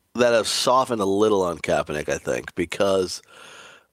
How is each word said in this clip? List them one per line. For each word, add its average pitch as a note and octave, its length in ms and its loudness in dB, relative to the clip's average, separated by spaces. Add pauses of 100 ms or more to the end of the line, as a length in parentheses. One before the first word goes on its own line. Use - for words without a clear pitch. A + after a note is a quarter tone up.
(140)
that A#2+ 180 4
have A2 160 2
softened B2 540 0
a - 20 2
little G2 380 2
on F2 160 -2
Kaepernick, D2+ 500 -2
I C#2+ 80 0
think, B1 380 -6
because F#2+ 680 -2 (720)